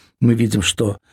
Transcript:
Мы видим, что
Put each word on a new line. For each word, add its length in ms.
Мы 140
видим, 280
что 360